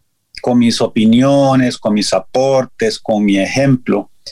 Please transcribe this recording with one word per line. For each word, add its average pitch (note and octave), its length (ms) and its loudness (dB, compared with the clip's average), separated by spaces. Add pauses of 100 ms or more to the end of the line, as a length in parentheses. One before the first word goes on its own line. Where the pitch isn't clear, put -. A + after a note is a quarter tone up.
(400)
con B2 180 0
mis A#2 220 0
opiniones, B2+ 1000 2
con G#2+ 160 -2
mis - 180 -4
aportes, C3 840 -2
con G#2 260 -2
mi G2 140 0
ejemplo, B2 720 -2 (220)